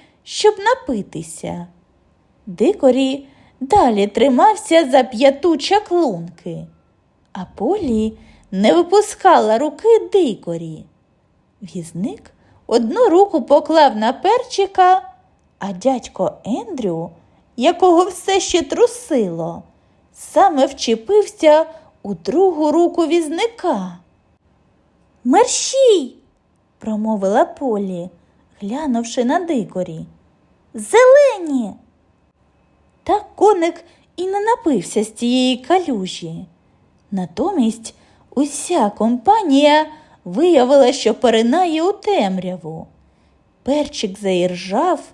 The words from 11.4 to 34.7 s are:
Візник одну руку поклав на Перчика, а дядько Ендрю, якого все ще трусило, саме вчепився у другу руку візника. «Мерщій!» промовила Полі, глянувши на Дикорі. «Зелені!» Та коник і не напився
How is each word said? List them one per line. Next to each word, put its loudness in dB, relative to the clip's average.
Візник -12
одну 2
руку 4
поклав 4
на -2
Перчика, 0
а -8
дядько -4
Ендрю, -8
якого 2
все -4
ще -2
трусило, -2
саме 0
вчепився 2
у -8
другу 0
руку 0
візника. -4
«Мерщій!» 2
промовила -2
Полі, -6
глянувши -6
на 0
Дикорі. -8
«Зелені!» 2
Та -2
коник 0
і -8
не -4
напився -2